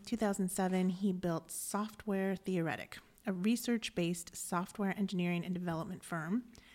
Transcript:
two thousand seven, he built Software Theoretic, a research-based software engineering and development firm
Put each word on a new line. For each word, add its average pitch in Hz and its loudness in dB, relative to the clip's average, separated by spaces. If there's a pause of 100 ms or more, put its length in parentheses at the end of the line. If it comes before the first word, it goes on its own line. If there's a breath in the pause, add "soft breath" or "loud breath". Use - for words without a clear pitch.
two 233 -4
thousand 202 2
seven, 185 2
he 190 2
built 175 -2
Software 196 -2
Theoretic, 175 -2 (280)
a 202 0
research-based 190 0
software 185 -2
engineering 175 2
and 175 -2
development 175 -4
firm 175 -2 (320 loud breath)